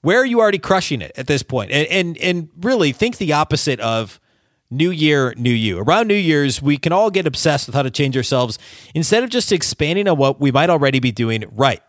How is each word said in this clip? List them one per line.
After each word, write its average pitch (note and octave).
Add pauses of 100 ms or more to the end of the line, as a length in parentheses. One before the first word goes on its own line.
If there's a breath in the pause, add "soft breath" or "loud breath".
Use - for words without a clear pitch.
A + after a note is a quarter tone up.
Where F#3
are C4
you A#3+
already G3+
crushing E3+
it D2+
at C3
this C#3+
point? G#2
And, D3
and, F3
and F3 (100)
really G3
think A#3
the D#3+
opposite D3
of A2+ (520)
new D#3
year, D3
new A#2+
you. G#2+
Around F3+
New G3+
Year's, D3+
we C#3+
can D#3+
all G#3
get F#3
obsessed C#3+
with B2
how C#3+
to C3
change C3+
ourselves B2 (340 loud breath)
instead G#3
of B3+
just A#3
expanding F3+
on E3
what C3+
we C#3
might D3
already C#3
be B2
doing A2+
right. A#2+